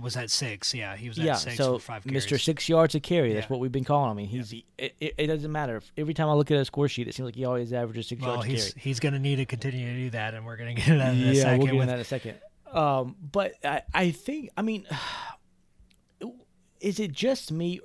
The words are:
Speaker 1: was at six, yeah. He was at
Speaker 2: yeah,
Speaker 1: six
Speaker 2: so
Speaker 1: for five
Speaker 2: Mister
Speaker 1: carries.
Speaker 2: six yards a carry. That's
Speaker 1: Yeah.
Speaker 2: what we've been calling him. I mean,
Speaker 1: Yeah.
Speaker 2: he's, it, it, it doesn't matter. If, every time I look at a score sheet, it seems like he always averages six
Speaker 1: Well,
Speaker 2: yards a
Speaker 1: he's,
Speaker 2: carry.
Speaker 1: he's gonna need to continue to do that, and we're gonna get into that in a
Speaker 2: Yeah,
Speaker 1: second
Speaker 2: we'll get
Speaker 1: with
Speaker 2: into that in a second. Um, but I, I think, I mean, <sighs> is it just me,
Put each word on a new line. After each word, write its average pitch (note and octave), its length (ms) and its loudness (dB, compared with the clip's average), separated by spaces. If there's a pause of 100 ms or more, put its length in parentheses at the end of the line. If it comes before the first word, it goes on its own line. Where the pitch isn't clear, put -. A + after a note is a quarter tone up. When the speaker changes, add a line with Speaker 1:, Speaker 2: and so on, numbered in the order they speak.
Speaker 1:
was B2 140 -4
at A#2+ 120 -6
six, - 440 -2
yeah. G#2 240 -6
He A2+ 100 -10
was A#2 100 -8
at D#3+ 80 -2
Speaker 2:
yeah, D3 100 2
Speaker 1:
six A#2+ 200 -4
Speaker 2:
so B2+ 220 2
Speaker 1:
for - 80 -8
five G#2+ 200 -10
Speaker 2:
Mister C3+ 260 -2
Speaker 1:
carries. C#3 120 2
Speaker 2:
six - 260 0
yards E3 240 6
a D#3 60 2
carry. C#3 340 2
That's G#2+ 120 0
Speaker 1:
Yeah. - 80 -10
Speaker 2:
what B2 80 -2
we've C3 100 -2
been C3 140 -2
calling C#3+ 260 2
him. G#2 60 -4
I G2+ 60 -6
mean, G2+ 60 -6
Speaker 1:
Yeah. A#2+ 120 -6
Speaker 2:
he's, A2 120 -10 (240)
it, C3 220 -8
it, D3+ 180 -4
it D3+ 100 0
doesn't D3+ 260 -2
matter. C3+ 240 -2
If, - 200 -12
every D3+ 160 -2
time D#3 140 2
I D3+ 60 4
look D3 180 6
at D3 60 6
a C3+ 80 4
score C#3+ 240 0
sheet, A#2+ 180 -4
it A2+ 80 -8
seems B2+ 100 -6
like A#2 100 -8
he B2+ 100 -4
always B2 260 0
averages A#2 360 -2
six A#2+ 140 -8
Speaker 1:
Well, B2 140 -2
Speaker 2:
yards A#2 100 -2
a A#2+ 60 -2
Speaker 1:
he's, A2 220 -2
Speaker 2:
carry. - 100 -18
Speaker 1:
he's C3+ 160 -2
gonna C#3 200 0
need C#3 180 0
to C3 80 0
continue B2+ 420 -4
to B2 80 -4
do B2+ 160 -4
that, A2 220 -4
and A2+ 120 -10
we're A#2 120 -12
gonna A#2+ 160 -8
get A#2+ 140 0
into D#3 120 8
that B2+ 140 4
in B2+ 160 4
a - 20 6
Speaker 2:
Yeah, C3+ 120 6
Speaker 1:
second B2+ 160 6
Speaker 2:
we'll C#3 80 6
get C3 80 2
Speaker 1:
with C3 80 6
Speaker 2:
into B2 80 2
that B2 40 0
in B2 60 -4
a - 20 -4
second. A2+ 340 -6 (360)
Um, C3+ 420 2 (160)
but G3 220 0 (100)
I, C#3+ 180 0 (120)
I F3 180 4
think, C4+ 460 -6
I G3+ 60 -2
mean, A3 280 -2
<sighs> D3+ 40 -6 (1900)
is G3 180 -2
it F#3+ 140 -2
just B3+ 400 0
me, F3 320 -2